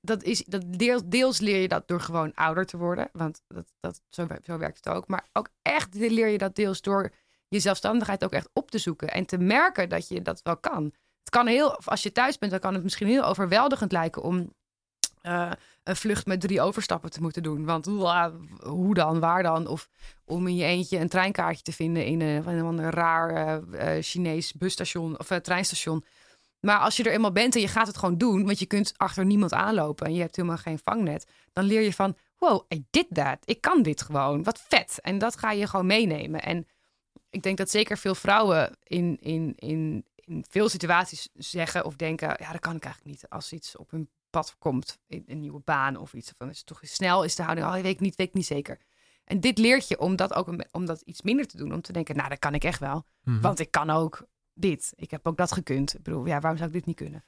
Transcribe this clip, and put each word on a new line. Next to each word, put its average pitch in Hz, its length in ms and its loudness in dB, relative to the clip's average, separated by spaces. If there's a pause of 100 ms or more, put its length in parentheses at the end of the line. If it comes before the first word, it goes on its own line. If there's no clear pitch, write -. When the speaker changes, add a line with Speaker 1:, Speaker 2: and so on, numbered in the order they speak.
Speaker 1:
dat 202 220 -4
is, 214 220 0
dat 190 220 -6
deel-, 190 420 0
deels 254 300 4
leer 202 220 2
je 185 60 2
dat - 200 -2
door 175 140 -2
gewoon 165 320 -4
ouder 160 320 0
te 175 120 -12
worden. 175 340 -2
Want 160 360 -6
dat, 175 320 -14
dat, 170 300 -10
zo, 170 180 -6 (160)
zo 170 140 -8
werkt 156 280 -6
het - 100 -4
ook. 185 120 -8
Maar - 260 -4
ook - 160 -2 (120)
echt 285 320 -2
leer 226 340 2
je 208 100 2
dat 190 180 -4
deels 196 260 -2
door 196 320 0 (340)
je 202 120 -2
zelfstandigheid 202 640 0
ook 190 100 -2
echt 160 200 -4
op - 180 -4
te 226 60 -4
zoeken. 156 340 -4
En 185 140 -2
te 185 120 -4
merken 208 520 4
dat 170 180 -2
je 175 140 -6
dat 170 220 -4
wel 170 140 -2
kan. 180 260 -2 (360)
Het - 100 -18
kan 240 180 4
heel, 269 340 4
als - 220 -2
je 202 80 -4
thuis 262 260 2
bent, 202 140 -2
dan 190 100 -2
kan 190 120 -2
het 185 100 -2
misschien 196 240 -2
heel 254 180 4
overweldigend 202 680 2
lijken 165 300 -2
om, 175 320 -2 (680)
eh, 175 300 -2 (320)
een 180 120 -2
vlucht 202 300 0
met 185 160 0
drie 190 200 2
overstappen 175 500 -2
te 151 100 -8
moeten 165 220 -4
doen. 151 220 -4
Want, 160 220 -2
oeh, 175 380 2 (340)
hoe 180 340 0
dan, 165 260 4
waar 170 240 4
dan? 165 240 2
Of 156 220 -6 (360)
om 180 220 0
in 180 80 2
je 175 80 2
eentje 175 360 0
een 170 100 0
treinkaartje 180 540 0
te 165 100 -8
vinden 165 320 0
in 165 160 0
een, 156 260 0
een 170 140 -2
of 165 60 -2
ander 165 260 -2
raar, 165 360 2
eh, 156 680 -2
eh, 160 60 -2
Chinees 170 500 -2
busstation 170 680 -4
of, 160 120 -6
eh, 180 60 0
treinstation. 175 680 -2 (560)
Maar 202 200 4
als 214 180 4
je 240 60 0
er 226 80 4
eenmaal 208 200 4
bent 233 240 4
en 233 60 4
je 196 60 2
gaat 226 200 2
het 208 100 -10
gewoon 175 200 2
doen, 202 280 4
want 202 140 2
je 190 60 -2
kunt 202 320 0
achter 190 280 0
niemand 202 280 4
aanlopen 165 520 0
en 156 80 -2
je 175 80 0
hebt 165 140 -4
helemaal 170 220 -2
geen 160 260 -6
vangnet, 190 440 -2 (260)
dan 185 100 0
leer 214 180 4
je 202 120 2
van, 196 240 0 (200)
"Wow, 277 360 4
I 151 160 -6
did 339 240 2
that. 139 320 0
Ik - 160 -2
kan 339 200 6
dit 156 200 2
gewoon. 147 420 0
Wat - 240 -2
vet." - 340 2
En 190 160 -2
dat 220 200 0
ga 214 140 -2
je 208 160 0
gewoon 185 180 0
meenemen. 170 560 2
En 165 260 -4 (640)
ik 196 140 -8
denk 190 140 0
dat 190 120 -2
zeker 208 280 2
veel 190 180 0
vrouwen 196 680 4
in, 175 380 -2
in, 160 340 -2
in, 156 500 -4 (100)
in 160 340 -10
veel 208 200 2
situaties 170 640 0
zeggen 165 520 -4
of 151 100 -8
denken, 160 320 -4 (120)
"Ja, 165 120 -12
dat 170 100 -10
kan 165 140 -4
ik 156 80 -8
eigenlijk 143 320 -14
niet." - 140 -20
Als - 240 -10
iets - 240 -14
op - 140 -18
hun 160 180 -8 (200)
pad - 300 -4
komt, - 480 -2
een, - 200 -12
een 151 120 -10
nieuwe 147 200 -12
baan 139 380 0
of 92 160 -14
iets, - 240 -16
dan 127 120 -12
is - 80 -16
het - 100 -18
toch - 140 -18
snel 180 420 2
is 170 120 0
de 180 80 -4
houding, 165 240 -2
"Oh, 175 60 -2
weet 185 120 -4
ik 190 140 0
niet, 190 160 0
weet 185 120 0
ik - 60 -14
niet 185 120 0
zeker." 143 320 -6 (460)
En 190 160 -2
dit 226 180 4
leert 247 300 6
je - 120 -2
om 185 160 2
dat 190 180 0
ook 180 140 -2
een, 170 240 -8
om 180 140 -4
dat 165 160 -6
iets - 200 -16
minder 247 260 0
te - 100 -20
doen, 147 160 -6
om 170 80 -6
te - 120 -16
denken, 160 220 -4
"Nou, 139 140 -2
dat 139 100 -6
kan 147 140 0
ik 147 100 0
echt - 160 0
wel. 143 260 -4 (180)
Speaker 2:
Mhm. 117 180 2
Speaker 1:
Want - 180 2
ik 156 120 -4
kan 156 180 2
ook 160 380 0 (260)
dit. 175 420 -2
Ik - 160 -12
heb 156 160 -6
ook 160 100 -2
dat 180 140 2
gekund. 139 440 -2
Ik - 80 -18
bedoel, 156 220 -4
ja, 156 140 0
waarom 160 180 0
zou 165 120 -4
ik 160 60 -8
dit 175 100 -4
niet 170 100 -4
kunnen?" 151 320 -12